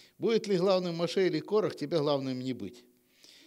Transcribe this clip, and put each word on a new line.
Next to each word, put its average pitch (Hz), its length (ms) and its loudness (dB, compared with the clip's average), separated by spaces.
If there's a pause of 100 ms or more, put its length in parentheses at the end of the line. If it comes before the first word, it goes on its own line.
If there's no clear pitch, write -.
(180)
Будет 214 300 0
ли 196 100 2
главным 180 380 2
Моше 175 320 2
или 156 120 0
Корах, 185 360 -2
тебе 151 240 -2
главным 135 400 0
не 127 140 -4
быть". - 300 -12 (640)